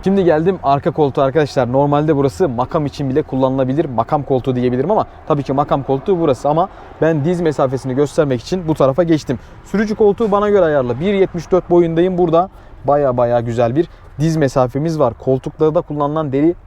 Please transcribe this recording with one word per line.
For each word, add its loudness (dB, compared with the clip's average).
Şimdi 2
geldim 2
arka 0
koltuğa 0
arkadaşlar. 0
Normalde 2
burası 0
makam -2
için -6
bile 0
kullanılabilir. 0
Makam -2
koltuğu -2
diyebilirim 0
ama 0
tabii 0
ki -6
makam 0
koltuğu -2
burası 0
ama 0
ben 0
diz -2
mesafesini -2
göstermek 0
için -6
bu 0
tarafa 2
geçtim. 0
Sürücü -2
koltuğu 2
bana 2
göre 4
ayarlı. 0
Bir 0
yetmiş -2
dört 0
boyundayım. 2
Burada 2
baya 2
baya 2
güzel 0
bir 0
diz 0
mesafemiz 0
var. 2
Koltukları -2
da 2
kullanılan -4
deri 2